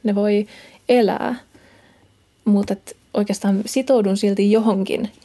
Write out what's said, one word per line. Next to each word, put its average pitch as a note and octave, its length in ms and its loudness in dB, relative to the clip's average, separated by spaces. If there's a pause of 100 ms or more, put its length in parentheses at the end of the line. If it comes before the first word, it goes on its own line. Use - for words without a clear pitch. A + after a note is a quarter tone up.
ne G#3 120 -2
voi G#3 320 0 (420)
elää. B3 460 0 (1120)
Mut G3+ 260 2
et - 260 -10 (180)
oikeastaan G3+ 520 -2
sitoudun A#3 500 0
silti G3+ 360 2
johonkin G#3 580 0 (140)